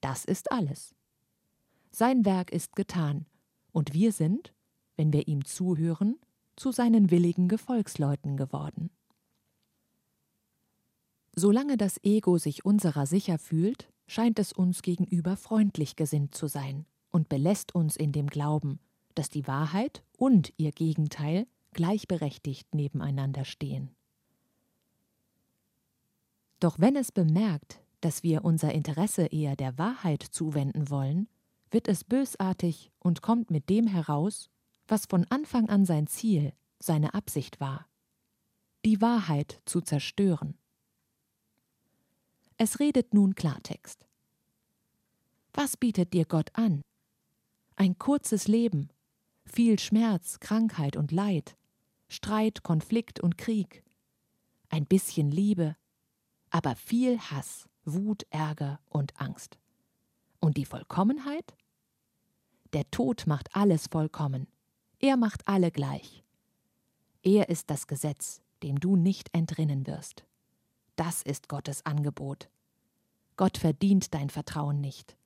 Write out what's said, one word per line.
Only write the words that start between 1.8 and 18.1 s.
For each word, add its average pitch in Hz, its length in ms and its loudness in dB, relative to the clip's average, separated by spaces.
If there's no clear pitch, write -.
Sein 247 360 2
Werk 185 260 2
ist - 240 -6
getan, 160 500 -2
und 143 220 -2
wir 208 180 4
sind, 190 420 -2
wenn 156 160 2
wir 147 160 2
ihm 143 180 -2
zuhören, 180 760 -2
zu - 160 -4
seinen 226 380 6
willigen 175 380 4
Gefolgsleuten 151 920 -2
geworden. 147 540 -6
Solange 233 440 4
das 202 260 -2
Ego 202 340 4
sich - 260 -4
unserer 160 440 2
sicher 170 320 0
fühlt, 180 520 -2
scheint 226 300 0
es - 160 -2
uns 180 280 0
gegenüber 175 540 -2
freundlich 202 600 0
gesinnt 147 380 -2
zu - 140 -6
sein 139 380 -8
und 160 180 0
belässt 156 440 0
uns 160 220 0
in 147 160 -2